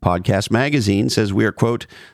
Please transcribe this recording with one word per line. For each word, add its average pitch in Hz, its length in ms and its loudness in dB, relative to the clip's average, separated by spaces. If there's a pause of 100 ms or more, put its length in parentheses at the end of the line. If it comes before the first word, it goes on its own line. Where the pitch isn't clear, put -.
Podcast 90 480 0
Magazine 117 580 2
says 107 240 0
we 110 120 2
are, 104 80 0
quote, 117 340 -2 (260)